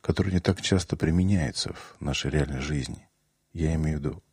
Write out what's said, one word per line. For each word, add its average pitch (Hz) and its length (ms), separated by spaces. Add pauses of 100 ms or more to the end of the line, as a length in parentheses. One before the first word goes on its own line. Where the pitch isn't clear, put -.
который 92 320
не 90 60
так 98 220
часто - 360
применяется 87 760
в - 280
нашей 69 300
реальной 71 300
жизни. 71 460 (460)
Я 80 220
имею 78 240
в - 20
виду 73 320